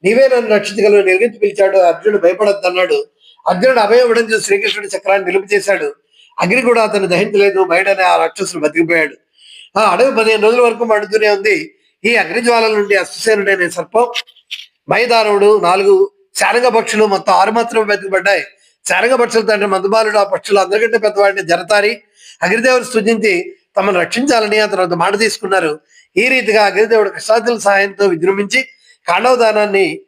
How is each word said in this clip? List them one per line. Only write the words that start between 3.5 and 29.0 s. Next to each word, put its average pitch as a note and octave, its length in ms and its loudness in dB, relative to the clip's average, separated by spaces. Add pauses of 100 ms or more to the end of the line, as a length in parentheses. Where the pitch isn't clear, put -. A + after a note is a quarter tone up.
అభయం A3 200 4
ఇవ్వడం A#3 220 2
చూసి A3 240 -2
శ్రీకృష్ణుడు G3+ 520 -4
చక్రాన్ని G3 300 -2
నిలుపు G3 260 -2
చేశాడు. F#3+ 420 -2 (440)
అగ్ని F#3+ 220 0
కూడా A#3 220 2
అతన్ని G3 240 -2
దహించలేదు. G3 560 0
మైడనే F#3+ 400 0
ఆ F3 140 2
రాక్షసుడు E3 460 -4
బతికిపోయాడు. D#3+ 540 -2 (600)
ఆ G#3 120 2
అడవి A3 260 2
పదిహేను A3 260 0
రోజుల A#3 180 4
వరకు A#3 240 0
మండుతూనే G#3 440 0
ఉంది. G3 460 -2 (300)
ఈ A#3 100 0
అగ్నిజ్వాలల A3+ 560 0
నుండి G3+ 240 0
అశ్వసేనుడైన G3 760 -2
సర్పం, A3 420 -2 (800)
మైదానవుడు, G#3+ 680 2
నాలుగు F#3+ 520 2 (240)
శారంగ A3+ 320 0
పక్షులు, A3 380 0
మొత్తం F#3+ 280 0
ఆరు F#3+ 180 2
మాత్రమే A3+ 320 -2
బతికిపడ్డాయి. G3 600 -2 (440)
శారంగ G#3+ 280 0
పక్షుల A#3 260 0
తండ్రి G#3 260 0
మందబాలుడు G#3 500 0
ఆ G3+ 60 2
పక్షులు G3+ 360 -2
అందరికంటే G#3+ 380 0
పెద్దవాడిని G3+ 500 0
జరతారి G3+ 540 0 (420)
అగ్నిదేవుడు A#3 400 0
స్తుతించి G#3 720 -2 (220)
తమను F#3+ 220 0
రక్షించాలని G#3+ 600 -2
అతను G3+ 240 -2
ఒక F3 100 -2
మాట F3+ 240 -2
తీసుకున్నారు. F#3+ 640 -2 (380)
ఈ A3+ 100 0
రీతిగా A3 380 0
అగ్నిదేవుడు G#3 440 2
కృష్ణార్జునుల A3 500 -2
సహాయంతో G3 460 0
విజృంభించి G3 560 -2 (460)